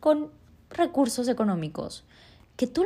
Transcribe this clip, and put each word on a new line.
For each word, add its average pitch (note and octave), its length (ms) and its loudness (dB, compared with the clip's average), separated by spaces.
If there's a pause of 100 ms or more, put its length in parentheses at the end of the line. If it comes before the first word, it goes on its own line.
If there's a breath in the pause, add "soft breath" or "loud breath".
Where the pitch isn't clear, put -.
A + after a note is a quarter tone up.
con D4+ 300 2 (380)
recursos C4+ 600 0
económicos F#3+ 760 -2 (540 soft breath)
que B3 80 2
tú D#4+ 200 0